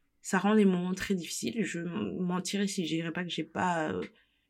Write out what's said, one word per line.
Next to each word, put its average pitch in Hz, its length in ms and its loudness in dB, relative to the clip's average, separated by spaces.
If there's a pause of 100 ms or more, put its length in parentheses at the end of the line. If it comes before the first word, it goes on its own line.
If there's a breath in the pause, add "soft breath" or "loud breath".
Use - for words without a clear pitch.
(220)
Ça - 160 0
rend 196 160 4
les 214 120 8
moments 180 280 4
très 190 220 -2
difficiles. 220 480 -4
Je 170 160 -4
m-, 170 400 -4
mentirais 185 480 0
si 196 180 -2
je 156 100 -2
dirais 165 180 -2
pas 175 100 -4
que 170 60 -8
j'ai - 160 -4
pas, 156 480 0
euh, 90 80 -2 (480)